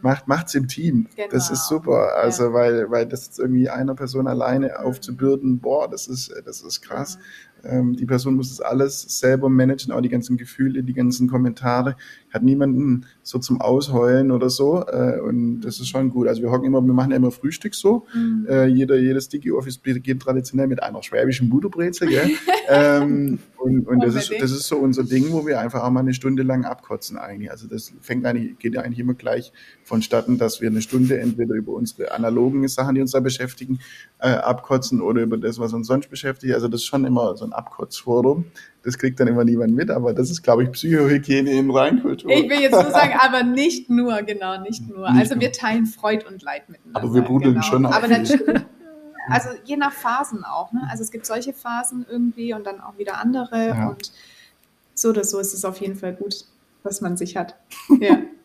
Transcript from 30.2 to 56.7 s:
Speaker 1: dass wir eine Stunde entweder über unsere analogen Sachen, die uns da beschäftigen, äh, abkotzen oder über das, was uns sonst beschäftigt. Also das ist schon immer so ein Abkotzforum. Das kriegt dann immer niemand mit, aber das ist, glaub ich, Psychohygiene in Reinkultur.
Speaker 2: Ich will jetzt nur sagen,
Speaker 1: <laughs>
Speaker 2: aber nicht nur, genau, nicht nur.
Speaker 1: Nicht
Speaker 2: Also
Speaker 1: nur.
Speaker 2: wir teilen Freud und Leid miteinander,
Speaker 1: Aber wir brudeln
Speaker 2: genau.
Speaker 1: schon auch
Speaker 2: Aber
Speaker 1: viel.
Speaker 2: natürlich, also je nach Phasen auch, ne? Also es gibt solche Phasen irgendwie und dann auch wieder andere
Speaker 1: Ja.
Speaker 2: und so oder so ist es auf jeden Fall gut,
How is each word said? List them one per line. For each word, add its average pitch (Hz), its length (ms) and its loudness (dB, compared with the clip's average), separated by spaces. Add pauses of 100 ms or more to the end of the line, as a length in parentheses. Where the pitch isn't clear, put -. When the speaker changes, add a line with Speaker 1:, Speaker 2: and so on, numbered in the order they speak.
Speaker 1:
dass 113 240 -2
wir 117 80 -2
eine 110 120 0
Stunde 127 380 2
entweder 113 360 -2
über 110 180 -4
unsere - 400 -6
analogen 120 560 2
Sachen, 131 260 0
die 135 60 2
uns 131 100 -2
da 135 80 2
beschäftigen, 127 600 -4 (400)
äh, 127 100 2
abkotzen 127 720 0
oder 113 220 2
über 113 140 -2
das, 113 220 -4
was 113 140 -4
uns 117 140 -6
sonst 135 220 0
beschäftigt. 131 440 -4
Also 117 160 0
das 117 120 -4
ist - 60 -8
schon 139 160 0
immer 120 320 2
so 110 80 -14
ein 110 80 -10
Abkotzforum. 123 920 -2 (380)
Das 127 140 -4
kriegt 131 220 -2
dann 127 80 4
immer 120 160 2
niemand 117 320 2
mit, 160 160 -2
aber 120 220 0
das 131 180 0
ist, 170 100 -8
glaub 120 200 4
ich, 127 100 0
Psychohygiene 143 800 2
in 135 180 2
Reinkultur. 135 600 2
Speaker 2:
Ich 277 180 4
will 285 120 2
jetzt 269 100 4 (100)
nur 294 100 2
sagen, 285 240 6
Speaker 1:
<laughs> - 40 0
Speaker 2:
aber 254 240 4
nicht 262 460 0
nur, 240 340 2
genau, 190 380 -6
nicht 214 260 -10
nur. 190 240 -8
Speaker 1:
Nicht 254 80 8
Speaker 2:
Also 247 160 0
Speaker 1:
nur. 226 60 -2
Speaker 2:
wir 240 100 0
teilen 226 340 -2
Freud 214 420 -2
und 190 140 -18
Leid 143 280 -12
miteinander, - 320 -10
Speaker 1:
Aber 120 120 -4
wir 123 100 6
brudeln 131 320 4
Speaker 2:
genau. 110 100 0
Speaker 1:
schon 131 200 2
auch 127 80 2
Speaker 2:
Aber 226 140 2
Speaker 1:
viel. 226 120 6
Speaker 2:
natürlich, 269 420 2 (680)
also 247 200 -2 (140)
je 285 140 -6
nach 285 160 -2
Phasen 233 500 -4
auch, 170 300 -8
ne? 247 160 -2
Also 226 120 -8
es 220 80 -8
gibt 226 160 -14
solche 247 280 -6
Phasen 247 560 -8
irgendwie 233 440 -2
und 208 140 -10
dann 196 140 -12
auch 202 160 -18
wieder 202 240 -6
andere 233 480 0
Speaker 1:
Ja. 214 180 -2
Speaker 2:
und - 240 -8 (840)
so 226 160 0
oder 208 120 0
so 196 160 -4
ist 196 140 -6
es - 100 -10
auf 190 160 -6
jeden 196 160 -8
Fall 180 180 -8
gut, 202 300 -10 (400)